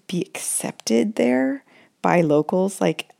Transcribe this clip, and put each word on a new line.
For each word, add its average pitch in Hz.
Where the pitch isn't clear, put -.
be 175
accepted -
there 262
by 175
locals, 165
like, 170